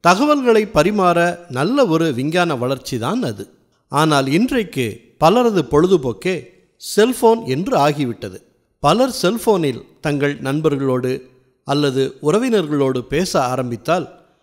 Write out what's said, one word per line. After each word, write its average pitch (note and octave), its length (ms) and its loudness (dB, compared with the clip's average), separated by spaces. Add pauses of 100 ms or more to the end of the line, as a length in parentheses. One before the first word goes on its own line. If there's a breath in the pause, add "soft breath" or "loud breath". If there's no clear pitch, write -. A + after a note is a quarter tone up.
தகவல்களை A3+ 640 4
பரிமாற F3 720 2 (120)
நல்ல G3+ 380 0
ஒரு D#3+ 260 2
விஞ்ஞான D#3 420 -2
வளர்ச்சி B2+ 420 -4
தான் F3+ 260 -4
அது. G#2 260 -8 (400)
ஆனால் C#3+ 380 2
இன்றைக்கு E3+ 760 -2 (180)
பலரது G3+ 420 2
பொழுதுபோக்கே D3 1040 -2 (120)
செல்போன் A3+ 680 0
என்று D3+ 320 -2
ஆகிவிட்டது. C3 640 -2 (380)
பலர் A3 420 2
செல்போனில் F3+ 640 0 (160)
தங்கள் C#3+ 380 -2
நண்பர்களோடு C3+ 840 -2 (420)
அல்லது C#3 580 -2
உறவினர்களோடு D3+ 800 0
பேச D#3 420 -2
ஆரம்பித்தால் B2+ 840 -4 (180)